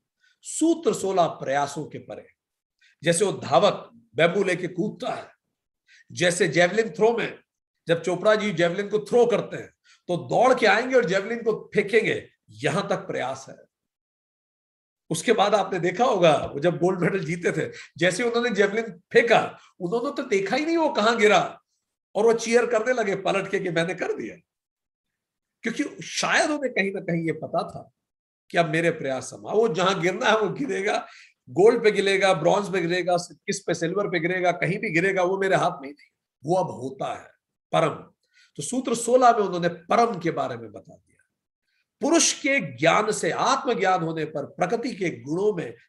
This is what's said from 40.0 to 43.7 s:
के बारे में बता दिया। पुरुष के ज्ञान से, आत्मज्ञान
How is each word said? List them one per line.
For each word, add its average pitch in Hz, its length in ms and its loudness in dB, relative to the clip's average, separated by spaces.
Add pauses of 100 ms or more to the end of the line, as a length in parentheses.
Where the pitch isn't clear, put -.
के 160 120 -2
बारे 131 260 -6
में 113 140 -16
बता - 240 -20
दिया। - 320 -20 (760)
पुरुष 302 400 2
के 277 180 0
ज्ञान 165 520 0
से, 175 200 -2
आत्मज्ञान 190 720 0